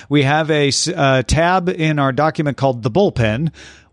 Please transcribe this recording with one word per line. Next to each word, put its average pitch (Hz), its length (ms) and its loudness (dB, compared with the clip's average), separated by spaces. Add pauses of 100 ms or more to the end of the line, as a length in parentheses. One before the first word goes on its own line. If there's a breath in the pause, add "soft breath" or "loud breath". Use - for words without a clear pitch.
we 143 140 2
have 151 260 0
a 147 200 2
s-, - 180 -2
uh, 135 400 0
tab 175 420 0
in 156 300 -2
our 135 120 0
document 147 460 -2
called 131 240 0
The 123 80 -2
Bullpen, 131 600 0 (420 loud breath)